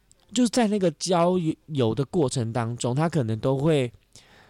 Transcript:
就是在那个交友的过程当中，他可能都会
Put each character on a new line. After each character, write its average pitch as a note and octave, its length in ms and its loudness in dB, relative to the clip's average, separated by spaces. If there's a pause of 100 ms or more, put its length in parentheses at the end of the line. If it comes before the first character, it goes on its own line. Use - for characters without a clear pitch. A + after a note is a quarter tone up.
(340)
就 B3 100 2
是 A#3 60 2
在 A#3 180 2
那 G#3 100 0
个 F3+ 140 2
交 F3 440 0 (320)
友 A#2+ 280 0
的 C#3 100 -2
过 D3 240 0
程 A#2 240 -4
当 A#2 240 -2
中， B2 160 -2
他 D#3 140 0
可 D3+ 160 0
能 A2 160 -4
都 C3+ 180 0
会 C#3 340 0 (580)